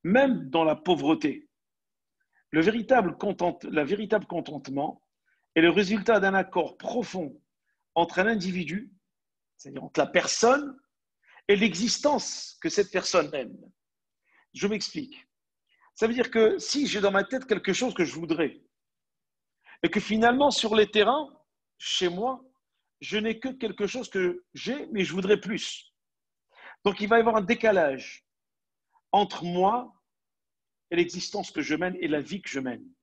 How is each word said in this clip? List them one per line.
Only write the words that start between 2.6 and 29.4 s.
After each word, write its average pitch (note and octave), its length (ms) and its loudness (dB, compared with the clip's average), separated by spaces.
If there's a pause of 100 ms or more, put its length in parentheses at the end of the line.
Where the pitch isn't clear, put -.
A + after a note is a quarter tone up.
véritable G#3+ 560 2
content-, F3 460 -2
la D#3 200 -2
véritable G3 420 -2
contentement, D3 760 -8 (540)
est D#3+ 60 6
le E3+ 80 8
résultat G3+ 500 2
d'un F#3+ 140 2
accord F#3 440 -2
profond F#3+ 640 -6 (560)
entre E3+ 240 0
un F#3+ 80 2
individu, F#3 640 -4 (680)
c'est-à-dire C3+ 260 -14
entre B2+ 160 -4
la D3 80 2
personne, C4 720 2 (680)
et G3+ 80 6
l'existence G#3+ 1040 -2
que E3 80 -4
cette G3 220 -2
personne E3+ 440 0
aime. A2 200 -8 (960)
Je C3+ 140 -4
m'explique. - 600 -8 (680)
Ça A3 120 2
veut A#3 60 0
dire A#3+ 180 0
que G#3+ 260 4
si C#4 300 -2
j'ai F3+ 140 -2
dans G3 100 2
ma G3 120 2
tête C4 220 -6
quelque F#3+ 280 0
chose A#3 200 -2
que F3 120 2
je C3 100 -8
voudrais, D#3 460 -2 (1200)
et E3+ 60 0
que G#3 100 0
finalement, A#3+ 500 4
sur A3 260 0
les G#3+ 140 4
terrains, A#3 400 2 (480)
chez - 320 -2
moi, A#3+ 340 -4 (580)
je - 160 -6
n'ai A3 220 -2
que C4 100 -6
quelque G#3+ 360 -6
chose A#3 240 -8
que F3+ 440 -2
j'ai, B3 340 -8
mais G#3 160 -2
je C#3+ 80 -4
voudrais F#3+ 280 2
plus. - 540 -10 (920)
Donc, G3 160 0
il G3+ 80 -4
va A#3 80 6
y - 20 8
avoir A3+ 160 4
un A3 60 4
décalage F3+ 840 0 (840)
entre G3 320 0